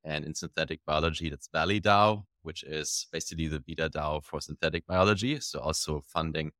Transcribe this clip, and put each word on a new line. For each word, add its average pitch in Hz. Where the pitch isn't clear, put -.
and 73
in 78
synthetic 80
biology, 78
that's -
valley 87
dao, 104
which 82
is 76
basically 80
the 76
vita 80
dao 76
for -
synthetic 80
biology. 101
So -
also 76
funding 78